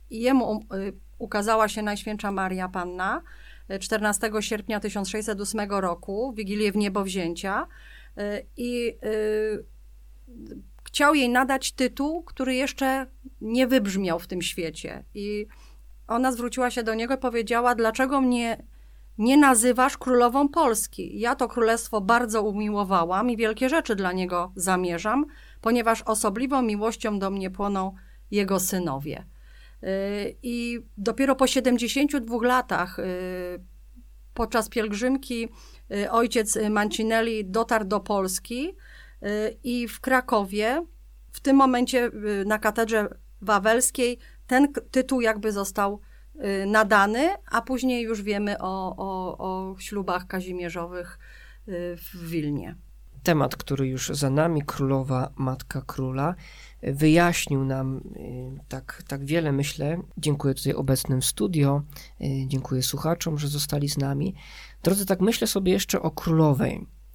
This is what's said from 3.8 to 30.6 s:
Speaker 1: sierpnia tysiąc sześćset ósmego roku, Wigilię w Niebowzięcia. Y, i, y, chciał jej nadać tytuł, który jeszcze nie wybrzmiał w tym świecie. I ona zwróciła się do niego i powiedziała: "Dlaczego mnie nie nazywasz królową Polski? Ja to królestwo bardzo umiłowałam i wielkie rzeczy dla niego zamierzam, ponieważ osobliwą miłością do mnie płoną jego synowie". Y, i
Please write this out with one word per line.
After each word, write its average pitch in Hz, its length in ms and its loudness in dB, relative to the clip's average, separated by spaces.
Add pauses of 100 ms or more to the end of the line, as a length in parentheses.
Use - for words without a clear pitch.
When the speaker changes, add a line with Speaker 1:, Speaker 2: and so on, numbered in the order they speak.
Speaker 1:
sierpnia 214 380 -4
tysiąc 202 280 -4
sześćset 214 320 -4
ósmego 202 400 -2
roku, 196 560 -4
Wigilię 208 360 0
w 190 40 -2
Niebowzięcia. 196 920 -2 (520)
Y, 208 280 -6 (100)
i, 240 380 -4 (100)
y, 214 600 -2 (1200)
chciał 294 300 4
jej 269 140 4
nadać 262 440 0
tytuł, 277 500 -2
który 262 320 -4
jeszcze 269 520 0 (340)
nie 233 260 2
wybrzmiał 196 520 2
w - 80 -14
tym 180 160 -4
świecie. - 600 -8 (100)
I 208 320 -6 (600)
ona 254 260 0
zwróciła 240 380 -2
się 240 120 -4
do 220 120 -2
niego 240 200 -2
i 262 40 0
powiedziała: 240 560 2
"Dlaczego 254 460 2
mnie 240 440 0 (540)
nie 240 180 6
nazywasz 254 600 6
królową 254 500 4
Polski? 240 720 0
Ja 240 140 0
to 254 140 0
królestwo 226 520 0
bardzo 220 420 2
umiłowałam 202 880 0
i 233 60 -2
wielkie 220 320 0
rzeczy 269 280 0
dla 185 160 0
niego 180 440 -2
zamierzam, 185 680 0 (340)
ponieważ 226 420 2
osobliwą 233 600 0
miłością 214 560 -2
do 196 120 -2
mnie 196 200 -4
płoną 190 440 -2 (360)
jego 202 300 2
synowie". 156 640 -4 (580)
Y, 196 580 -4
i 240 360 -4 (200)